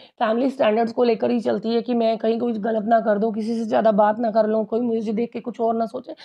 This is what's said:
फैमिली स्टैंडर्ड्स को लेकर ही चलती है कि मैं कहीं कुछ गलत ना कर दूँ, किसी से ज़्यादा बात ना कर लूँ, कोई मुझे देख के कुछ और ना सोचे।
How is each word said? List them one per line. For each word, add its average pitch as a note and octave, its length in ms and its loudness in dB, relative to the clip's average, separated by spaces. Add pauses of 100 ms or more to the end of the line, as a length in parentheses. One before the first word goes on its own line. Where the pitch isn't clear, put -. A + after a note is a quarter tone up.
(180)
फैमिली A#3+ 320 0
स्टैंडर्ड्स A#3 420 0
को B3 120 0
लेकर A#3 260 2
ही A#3+ 100 0
चलती A3+ 280 -2
है A#3 140 0
कि B3 120 -2
मैं A3+ 240 0
कहीं A3+ 220 0
कुछ A#3 180 -2
गलत A3 260 -2
ना A3+ 160 4
कर G#3 180 0
दूँ, A3 140 0
किसी A3 220 -4
से A3+ 100 -2
ज़्यादा A3 280 2
बात G#3 260 4
ना A#3 120 -2
कर G#3+ 160 2
लूँ, G#3+ 180 0
कोई A3 160 -2
मुझे A3+ 320 -2
देख A#3 200 -2
के A#3 80 -8
कुछ A#3+ 200 -10
और A3+ 140 0
ना A3+ 120 -2
सोचे। B3+ 280 -12 (100)